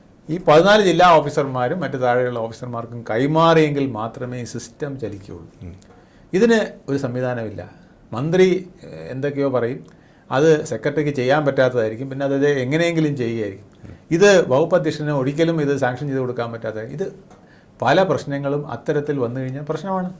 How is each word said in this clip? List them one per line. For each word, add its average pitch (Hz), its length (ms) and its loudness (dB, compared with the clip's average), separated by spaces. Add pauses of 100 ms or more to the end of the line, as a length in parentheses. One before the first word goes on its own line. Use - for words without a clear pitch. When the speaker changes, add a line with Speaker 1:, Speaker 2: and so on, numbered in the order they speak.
(300)
Speaker 1:
ഈ 156 180 -4
പതിനാല് 185 340 6
ജില്ലാ 180 280 6
ഓഫീസർമാരും 143 680 2
മറ്റു 135 180 -4
താഴെയുള്ള 123 420 0
ഓഫീസർമാർക്കും 117 720 -10
കൈമാറിയെങ്കിൽ 147 760 2
മാത്രമേ 123 540 -8
ഈ - 20 -8
സിസ്റ്റം 127 560 -10
ചലിക്കുകയുള്ളൂ. 95 520 -12 (100)
Speaker 2:
ഉം. 87 140 -16 (580)
Speaker 1:
ഇതിന് 220 380 2 (180)
ഒരു 139 80 0
സംവിധാനമില്ല. 120 760 -6 (420)
മന്ത്രി, 165 560 2 (140)
ഏഹ്, - 260 -16
എന്തൊക്കെയോ 139 400 -4
പറയും, 123 360 -2 (460)
അത് 151 340 4
സെക്രട്ടറിക്ക് 147 460 -2
ചെയ്യാൻ 139 340 2
പറ്റാത്തതായിരിക്കും, 127 640 0
പിന്നെ 135 160 -6
അത് 139 220 2
എങ്ങനെയെങ്കിലും 147 680 0
ചെയ്യുകയായിരിക്കും. 113 540 -6 (400)
ഇത് 175 380 6
വകുപ്പ് 165 260 2
അധ്യക്ഷന് 151 360 0
ഒരിക്കലും 151 500 0
ഇത് 143 160 0
സാങ്ഷൻ 127 300 -2
ചെയ്ത് 135 120 -4
കൊടുക്കാൻ 117 320 -4
പറ്റാത്ത, 113 240 -8
ഇത് 143 380 -8 (680)
പല 143 220 4
പ്രശ്നങ്ങളും 143 680 -4
അത്തരത്തിൽ 143 480 -4
വന്നു 120 200 -4
കഴിഞ്ഞാൽ 131 300 -8
പ്രശ്നമാണ്. 180 500 -6